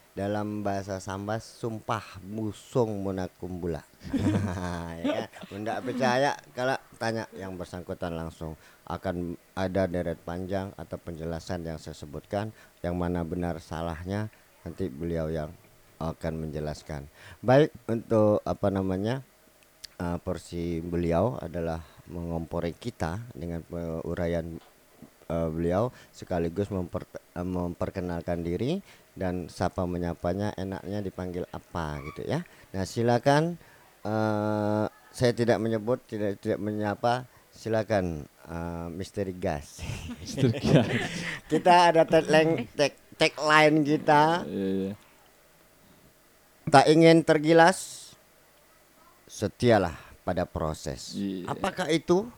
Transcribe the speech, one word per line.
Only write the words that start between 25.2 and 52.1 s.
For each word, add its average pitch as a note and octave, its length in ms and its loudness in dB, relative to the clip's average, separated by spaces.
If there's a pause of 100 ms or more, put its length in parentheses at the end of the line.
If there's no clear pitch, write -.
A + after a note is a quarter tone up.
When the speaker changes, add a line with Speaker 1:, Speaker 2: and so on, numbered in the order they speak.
Speaker 1:
eh, E2 160 0
beliau E2+ 480 0 (160)
sekaligus F2 560 -4
memper-, F2+ 400 -6 (320)
eh, F2+ 60 -4
memperkenalkan F2 1000 -4
diri A2+ 400 -2 (360)
dan F2+ 320 -4
sapa F#2 320 -2
menyapanya F2 720 -2
enaknya G2 480 -6
dipanggil F2+ 480 -6
apa D#2 560 -6
gitu - 160 -10
ya. C#3+ 160 -2 (320)
Nah, F#2+ 160 -4
silakan, C#3 720 2 (480)
eh, G#2+ 800 0 (240)
saya B2 240 2
tidak A2+ 240 2
menyebut, A2+ 480 -2
tidak, G#2 320 -4
tidak G#2+ 240 -2
menyapa, G#2+ 640 -2 (240)
silakan, F#2+ 720 -2 (240)
eh, E2+ 480 -6
Misteri F#2+ 400 -6
Gas. F2 480 -6 (120)
<laughs> - 280 -12
Speaker 2:
Misteri C3+ 320 0
Gas. - 320 4 (640)
Speaker 1:
Kita F3 400 8
ada D#3+ 160 6
tagline, D#3+ 720 4
tag-, C#3 160 2 (240)
tagline D#3 640 6
kita. D#3 640 4
Speaker 2:
Iya, G2 240 -2
iya. F#2+ 200 -2 (1800)
Speaker 1:
Tak C#3+ 160 10
ingin E3 400 10
tergilas, E3 840 4 (1120)
setialah G2+ 720 2 (240)
pada F2+ 240 -2
proses. D#2 640 -4
Speaker 2:
Iya. G2 400 -4
Speaker 1:
Apakah F3 400 -4
itu? F3 320 2 (140)